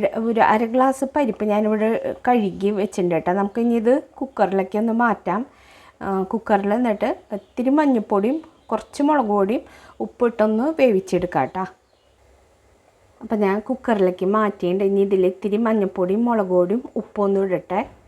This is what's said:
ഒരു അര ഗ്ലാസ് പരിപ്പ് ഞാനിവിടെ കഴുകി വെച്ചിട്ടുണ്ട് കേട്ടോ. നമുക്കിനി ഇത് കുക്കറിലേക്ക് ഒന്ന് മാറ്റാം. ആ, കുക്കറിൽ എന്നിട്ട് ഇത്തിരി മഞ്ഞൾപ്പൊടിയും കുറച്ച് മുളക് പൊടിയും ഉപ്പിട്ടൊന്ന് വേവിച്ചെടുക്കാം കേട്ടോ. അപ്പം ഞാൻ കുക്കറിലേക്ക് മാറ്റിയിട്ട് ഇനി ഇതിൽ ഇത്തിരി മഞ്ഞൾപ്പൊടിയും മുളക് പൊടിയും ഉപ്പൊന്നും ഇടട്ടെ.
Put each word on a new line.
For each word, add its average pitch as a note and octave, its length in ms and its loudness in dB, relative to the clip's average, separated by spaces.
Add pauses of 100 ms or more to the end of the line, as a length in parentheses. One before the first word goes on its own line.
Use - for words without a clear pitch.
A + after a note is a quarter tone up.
(300)
ഒരു A3 120 2 (120)
അര A3 100 2 (100)
ഗ്ലാസ് C4+ 320 2 (120)
പരിപ്പ് A3 340 -2
ഞാനിവിടെ G#3+ 380 0 (380)
കഴുകി G3 420 0 (100)
വെച്ചിട്ടുണ്ട് F3+ 360 0
കേട്ടോ. D#3+ 160 0 (100)
നമുക്കിനി A#3 400 0
ഇത് A#3+ 120 4 (260)
കുക്കറിലേക്ക് F#3+ 640 -2
ഒന്ന് A3+ 220 0
മാറ്റാം. G3+ 380 -2 (640)
ആ, F#3+ 40 -8 (260)
കുക്കറിൽ G#3 460 0
എന്നിട്ട് A3+ 300 0 (300)
ഇത്തിരി B3+ 400 -4
മഞ്ഞൾപ്പൊടിയും A#3+ 580 2 (340)
കുറച്ച് - 380 -6
മുളക് B3+ 280 2
പൊടിയും G#3+ 260 0 (420)
ഉപ്പിട്ടൊന്ന് A3+ 640 0 (140)
വേവിച്ചെടുക്കാം F#3+ 680 2
കേട്ടോ. F#3 180 -6 (1600)
അപ്പം A3+ 160 -4 (100)
ഞാൻ G3 100 0 (140)
കുക്കറിലേക്ക് F#3+ 560 0 (100)
മാറ്റിയിട്ട് F#3 540 -2
ഇനി G3 180 2
ഇതിൽ F#3+ 240 2
ഇത്തിരി G#3 340 -2
മഞ്ഞൾപ്പൊടിയും G3 640 0
മുളക് G3 300 0
പൊടിയും G3 240 0 (180)
ഉപ്പൊന്നും G3 460 0
ഇടട്ടെ. F#3 340 -4 (260)